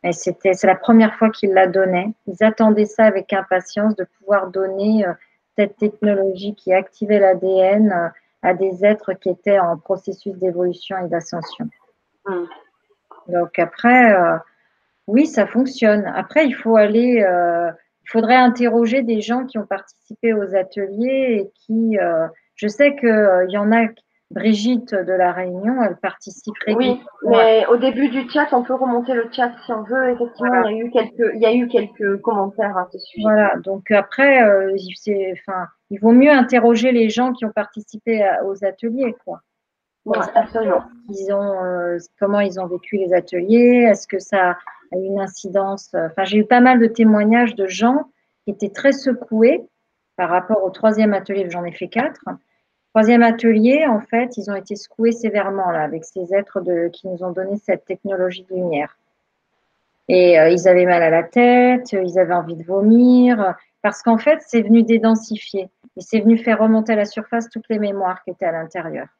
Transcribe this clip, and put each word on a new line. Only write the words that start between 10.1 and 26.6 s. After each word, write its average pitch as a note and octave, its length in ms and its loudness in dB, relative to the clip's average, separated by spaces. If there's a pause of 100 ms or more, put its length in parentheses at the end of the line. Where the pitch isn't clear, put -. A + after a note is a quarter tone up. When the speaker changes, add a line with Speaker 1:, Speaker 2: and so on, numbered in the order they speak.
Speaker 1:
d'évolution F3+ 680 -6
et E3+ 40 -10
d'ascension. E3+ 600 -10 (560)
Speaker 2:
Mm. F3+ 200 -8 (800)
Speaker 1:
Donc F3 320 -4
après, A#3 540 4
euh, E3+ 260 2 (680)
oui, C4 180 2
ça G#3 220 -2
fonctionne. G#3+ 640 0
Après, D4 320 0
il B3 60 -2
faut A3+ 240 0
aller, A3+ 440 4
euh, F3 520 0 (320)
il - 60 -20
faudrait A3+ 260 2
interroger A#3+ 680 2
des A3+ 180 -2
gens A#3+ 240 -4
qui B3 140 -10
ont G3+ 80 -8
participé - 680 -6
aux G3 220 -4
ateliers G#3 840 -2
et G3 160 -8
qui, A3 420 -2
euh, E3 300 -2 (260)
je G#3 140 -6
sais C#4+ 260 2
que, B3 140 -2
euh, G3+ 380 4
il F#3 40 -8
y G3+ 80 -4
en G#3 140 0
a A3+ 160 2 (420)
Brigitte A3 640 -2
de F#3 200 -4
La F3+ 180 2
Réunion, F#3 500 -4
elle F3+ 140 -2
participe - 580 -12 (120)